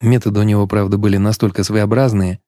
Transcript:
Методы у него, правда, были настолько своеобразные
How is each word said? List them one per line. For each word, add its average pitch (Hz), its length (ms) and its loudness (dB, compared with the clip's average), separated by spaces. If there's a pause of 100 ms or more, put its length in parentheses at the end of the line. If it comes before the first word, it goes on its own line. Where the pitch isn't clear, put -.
Методы 113 400 0
у - 20 2
него, 104 240 2
правда, 101 300 0
были 101 200 2
настолько 104 460 0
своеобразные 104 840 0